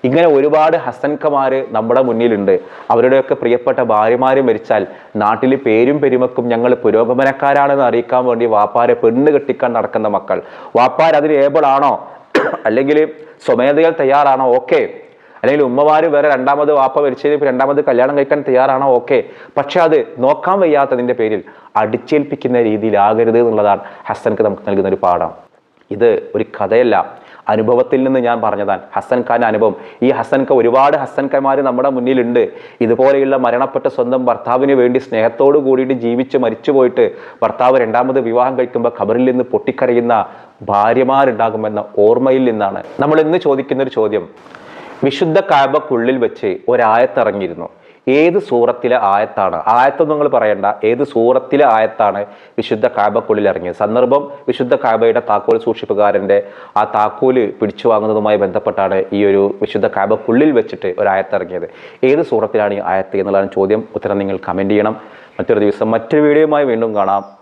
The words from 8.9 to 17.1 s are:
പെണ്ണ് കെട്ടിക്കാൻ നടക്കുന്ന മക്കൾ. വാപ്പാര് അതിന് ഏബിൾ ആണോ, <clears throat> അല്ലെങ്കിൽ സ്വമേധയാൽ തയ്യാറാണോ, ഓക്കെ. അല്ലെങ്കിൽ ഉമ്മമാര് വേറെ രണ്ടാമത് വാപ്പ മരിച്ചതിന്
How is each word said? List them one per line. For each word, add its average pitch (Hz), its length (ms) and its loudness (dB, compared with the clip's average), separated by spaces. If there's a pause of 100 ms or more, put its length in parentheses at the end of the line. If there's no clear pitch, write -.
പെണ്ണ് 127 320 2
കെട്ടിക്കാൻ 127 420 -2
നടക്കുന്ന 110 380 -2
മക്കൾ. 95 260 -4 (360)
വാപ്പാര് 151 420 2
അതിന് 151 240 0
ഏബിൾ 143 220 2 (100)
ആണോ, 139 180 2 (400)
<clears throat> - 340 -4
അല്ലെങ്കിൽ 139 300 0 (480)
സ്വമേധയാൽ 143 560 2
തയ്യാറാണോ, 135 460 2 (100)
ഓക്കെ. 143 240 0 (600)
അല്ലെങ്കിൽ 143 280 2
ഉമ്മമാര് 151 460 2
വേറെ 147 200 2
രണ്ടാമത് 143 440 0
വാപ്പ 131 260 0
മരിച്ചതിന് 143 320 0